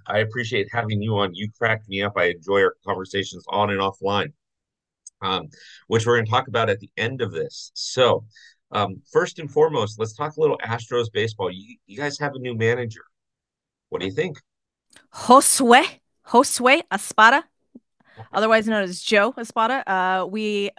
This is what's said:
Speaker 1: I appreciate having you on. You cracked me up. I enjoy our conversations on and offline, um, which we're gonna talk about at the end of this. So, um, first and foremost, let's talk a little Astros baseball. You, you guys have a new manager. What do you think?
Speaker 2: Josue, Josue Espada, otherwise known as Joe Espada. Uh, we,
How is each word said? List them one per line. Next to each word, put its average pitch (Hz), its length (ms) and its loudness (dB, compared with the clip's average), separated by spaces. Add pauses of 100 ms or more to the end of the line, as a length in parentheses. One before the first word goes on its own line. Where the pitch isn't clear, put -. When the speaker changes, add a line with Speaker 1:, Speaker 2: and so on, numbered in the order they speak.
Speaker 1:
I 104 140 -2
appreciate 113 520 -4
having 107 300 -4
you 107 160 -2
on. 98 160 0
You 104 240 -8
cracked 110 320 -2
me 98 140 -2
up. 101 120 -4
I 87 100 2
enjoy 87 360 0
our 92 140 2 (100)
conversations 92 640 -6
on 101 220 0
and 98 80 -2
offline, 98 520 -2 (920)
um, 92 240 -4 (400)
which 110 180 0
we're 120 120 4
gonna 110 120 -2
talk 131 180 0
about 113 220 0
at 113 100 0
the - 160 -20
end 120 280 -4
of 95 80 -6
this. 80 420 -8
So, - 520 0 (460)
um, 98 300 -4 (100)
first 175 280 -2
and 147 100 -12
foremost, 147 500 0
let's 110 140 -4
talk 147 240 -6
a 175 40 -2
little 147 180 0
Astros 117 520 -4
baseball. 107 380 -4
You, 101 280 -14 (100)
you 98 100 -16
guys 143 220 -6
have 143 160 -4
a 127 40 -12
new 123 160 -8
manager. 117 480 -2 (840)
What 78 120 -8
do 92 40 -4
you 98 80 -6
think? 156 240 -4 (760)
Speaker 2:
Josue, 262 720 6 (420)
Josue 262 540 4 (100)
Espada, 226 520 4 (880)
otherwise 220 340 2
known 214 160 0
as 180 180 -8
Joe 214 360 2
Espada. 233 520 -2
Uh, 185 360 0
we, 208 540 -4